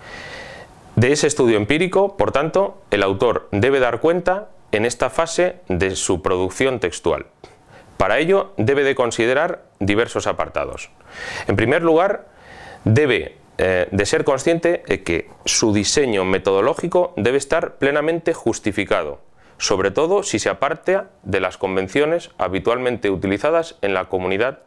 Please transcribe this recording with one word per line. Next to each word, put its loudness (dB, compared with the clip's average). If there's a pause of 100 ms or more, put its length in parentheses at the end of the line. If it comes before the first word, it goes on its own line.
(960)
De 4
ese 2
estudio 4
empírico, 0
por 2
tanto, 0
el 2
autor 0
debe 2
dar 2
cuenta 0 (220)
en 2
esta -2
fase 0 (120)
de 0
su -2
producción -2
textual. -2 (720)
Para 2
ello, 0
debe 2
de 2
considerar 0 (160)
diversos 0
apartados. -6 (560)
En 2
primer 2
lugar, 2 (560)
debe, 2 (200)
eh, 2
de -6
ser 0
consciente 0
de -2
que -4 (160)
su 0
diseño 0
metodológico 0
debe 2
estar -2
plenamente 0
justificado, -2 (360)
sobre 2
todo 0
si -4
se 0
aparta -2 (140)
de -2
las -2
convenciones -2
habitualmente -2
utilizadas -2
en -2
la -2
comunidad -2